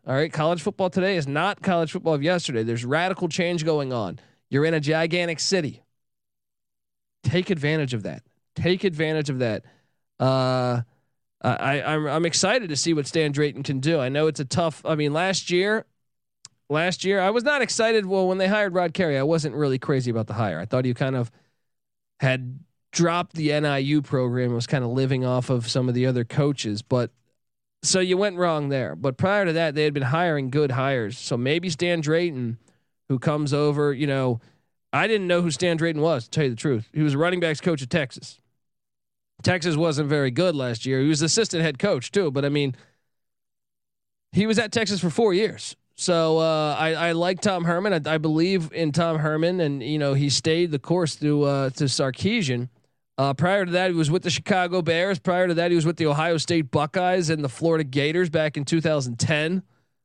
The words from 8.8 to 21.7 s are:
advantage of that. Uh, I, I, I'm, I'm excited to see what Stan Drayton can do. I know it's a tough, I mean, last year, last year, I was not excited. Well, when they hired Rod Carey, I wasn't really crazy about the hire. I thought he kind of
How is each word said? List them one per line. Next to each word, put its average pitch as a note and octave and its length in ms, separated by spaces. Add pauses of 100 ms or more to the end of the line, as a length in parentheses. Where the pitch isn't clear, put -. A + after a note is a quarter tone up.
advantage D#3 440
of C3 100
that. A2+ 260 (520)
Uh, B2+ 640 (580)
I, C3 400
I, C#3 120
I'm, D3+ 140
I'm D#3 180
excited F#3+ 440
to D3 60
see E3 200
what C#3+ 100
Stan D#3 260
Drayton C#3 300
can C3+ 180
do. D3+ 200
I B2+ 100
know D3 160
it's D#3 140
a C#3+ 60
tough, E3 380
I D#3+ 120
mean, D3+ 180
last F3+ 380
year, G3+ 340 (840)
last E3 340
year, G3 160
I F#3 100
was A#3 140
not C#4+ 180
excited. A3 460
Well, F#3+ 200
when F#3 120
they F#3+ 80
hired G3+ 260
Rod F3 220
Carey, D#3+ 200
I C3+ 60
wasn't D3+ 320
really C#3 240
crazy B2+ 320
about A2+ 160
the - 80
hire. G2+ 260
I F#2 60
thought B2+ 200
he B2 100
kind C3+ 200
of A#2+ 140 (880)